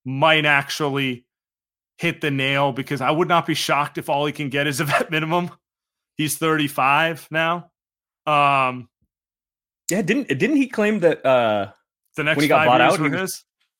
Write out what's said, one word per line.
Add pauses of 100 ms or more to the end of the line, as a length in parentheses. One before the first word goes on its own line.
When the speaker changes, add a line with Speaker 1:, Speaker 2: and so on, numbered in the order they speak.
Speaker 1:
might
actually (720)
hit
the
nail
because
I
would
not
be
shocked
if
all
he
can
get
is
a
vet
minimum. (640)
He's
thirty-five
now. (560)
Um, (1040)
Speaker 2:
Yeah,
didn't,
didn't
he
claim
that,
uh, (440)
Speaker 1:
the
next
Speaker 2:
when
he
got
Speaker 1:
five
Speaker 2:
bought
Speaker 1:
years
Speaker 2:
out,
Speaker 1:
were
Speaker 2:
he
was
Speaker 1:
his? (360)